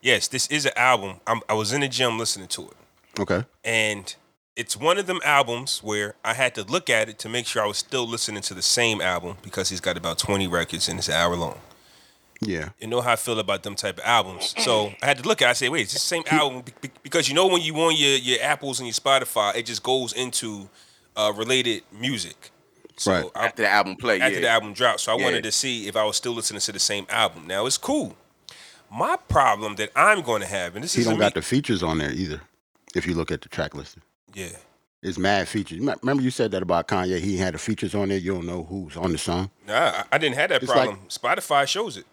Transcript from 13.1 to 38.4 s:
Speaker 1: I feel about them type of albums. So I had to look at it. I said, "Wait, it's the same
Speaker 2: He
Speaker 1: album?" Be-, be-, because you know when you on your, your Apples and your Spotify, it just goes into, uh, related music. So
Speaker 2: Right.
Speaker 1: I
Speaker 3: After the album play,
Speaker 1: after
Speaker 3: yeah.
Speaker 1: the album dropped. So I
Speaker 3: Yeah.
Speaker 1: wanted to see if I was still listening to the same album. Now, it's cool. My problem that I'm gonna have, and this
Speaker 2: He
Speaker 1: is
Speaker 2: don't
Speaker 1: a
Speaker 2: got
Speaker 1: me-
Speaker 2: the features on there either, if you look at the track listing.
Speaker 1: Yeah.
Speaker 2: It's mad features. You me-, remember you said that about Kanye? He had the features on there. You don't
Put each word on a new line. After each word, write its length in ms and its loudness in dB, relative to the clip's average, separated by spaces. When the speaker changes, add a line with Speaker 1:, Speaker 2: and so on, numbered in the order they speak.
Speaker 1:
I 40 4
feel 220 -2
about 260 -2
them 100 -8
type 240 -4
of 60 -12
albums. 540 2
So 340 2
I 40 0
had 120 2
to 100 -6
look 140 2
at 60 6
it. 20 6
I 40 2
said, 160 0
"Wait, 120 0
it's 120 -4
the 40 -2
same 300 -2
Speaker 2:
He 80 2
Speaker 1:
album?" 260 0
Be-, 100 -14
be-, 80 -12
because 260 0
you 60 -2
know 140 6
when 140 4
you 180 -4
on 160 4
your, 200 4
your 260 2
Apples 380 0
and 60 -6
your 80 -6
Spotify, 600 2
it 100 -4
just 160 -8
goes 300 0
into, 560 -6
uh, 200 2
related 460 0
music. 580 -6
So 140 2
Speaker 2:
Right. 220 2
Speaker 1:
I 120 0
Speaker 3:
After 160 -2
the 60 4
album 280 4
play, 260 2
Speaker 1:
after 140 2
Speaker 3:
yeah. 40 -2
Speaker 1:
the 80 2
album 240 2
dropped. 280 2
So 140 -2
I 40 0
Speaker 3:
Yeah. 60 0
Speaker 1:
wanted 180 0
to 100 -4
see 340 -4
if 100 -4
I 80 4
was 120 -2
still 160 -4
listening 280 -4
to 120 -2
the 60 -10
same 320 -2
album. 360 0
Now, 200 -2
it's 100 0
cool. 400 -2
My 260 -2
problem 480 2
that 180 -4
I'm 280 6
gonna 240 0
have, 300 -4
and 80 -8
this 100 -4
Speaker 2:
He 60 2
Speaker 1:
is 60 4
Speaker 2:
don't 100 2
Speaker 1:
a 20 -2
Speaker 2:
got 160 4
Speaker 1:
me- 60 0
Speaker 2:
the 20 -6
features 400 0
on 160 0
there 140 0
either, 280 -4
if 120 -2
you 80 0
look 160 -2
at 120 -6
the 80 -20
track 240 -6
listing. 280 -14
Speaker 1:
Yeah. 140 -10
Speaker 2:
It's 160 -6
mad 300 2
features. 300 -4
You 60 -4
me-, 180 0
remember 200 2
you 80 2
said 220 0
that 100 -2
about 260 2
Kanye? 320 0
He 160 0
had 180 0
the 40 -6
features 360 -4
on 140 0
there. 100 0
You 160 -2
don't 120 -4